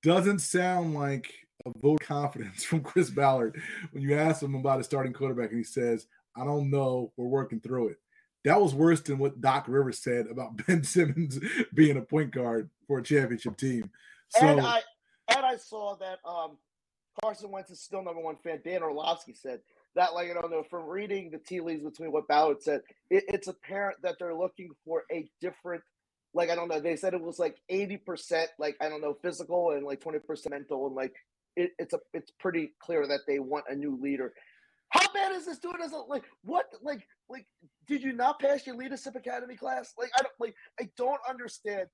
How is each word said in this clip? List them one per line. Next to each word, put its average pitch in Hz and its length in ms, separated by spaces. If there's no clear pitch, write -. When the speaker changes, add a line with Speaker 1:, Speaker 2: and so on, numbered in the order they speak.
Speaker 1:
Doesn't 185 380
sound 180 540
like 139 520
a 123 120
vote 147 220
of - 60
confidence 139 580
<laughs> - 0
from 160 180
Chris - 280
Ballard 131 500
when 139 100
you 139 120
ask 156 280
him 139 120
about 135 260
a - 40
starting 135 280
quarterback 120 380
and 117 80
he 113 60
says, 120 420
"I 127 80
don't 143 260
know. 127 460
We're 123 100
working 131 340
through 120 280
it." - 100
That 170 160
was 160 140
worse 160 260
than 139 180
what 139 220
Doc 135 260
Rivers 127 320
said 120 300
about 113 280
<laughs> - 100
Ben 170 180
Simmons 147 560
being 147 220
a 120 60
point 147 280
guard 117 400
for 139 120
a 117 40
championship 120 540
team. 123 340
So 247 180
Speaker 2:
And 285 140
I, 233 220
and 269 100
I 254 120
saw 208 400
that, 185 280
um, 165 320
Carson 208 300
Wentz 190 200
is 170 100
still 190 220
number 170 180
one 160 160
fan. 160 280
Dan 175 200
Orlovsky 156 500
said 131 260
that, 175 180
like, 175 160
I 175 40
don't 170 180
know, 160 100
from 165 240
reading 190 440
the 156 80
tea 180 220
leaves 160 220
between 151 300
what 151 160
Ballard 151 340
said, 147 200
it, 196 160
it's 196 220
apparent 196 540
that 180 180
they're 170 160
looking 180 340
for 160 260
a 160 180
different, 175 420
like, 170 160
I 170 60
don't 170 140
know, 156 100
they 160 160
said 180 200
it 180 60
was, 165 200
like, 160 160
eighty 196 280
percent, 165 600
like, 151 220
I 156 80
don't 151 120
know, 147 200
physical 170 520
and, 143 120
like, 139 160
twenty 156 200
percent 147 320
mental. 143 340
And, 135 80
like, 131 200
it, 180 220
it's 170 140
a, 170 60
it's 165 160
pretty 165 480
clear 156 300
that 139 180
they 143 140
want 139 280
a 135 60
new 143 260
leader. 135 320
How 392 220
bad 392 200
is 349 120
this 320 140
dude 349 240
as 302 100
a, 320 40
like, 269 280
what, 302 220
like, 269 260
like, 254 180
did 285 160
you 269 100
not 254 260
pass 277 280
your 254 100
leadership 254 400
academy 247 400
class? 262 420
Like, 247 180
I 269 60
don't, 262 160
like, 226 160
I 240 160
don't 254 320
understand 214 640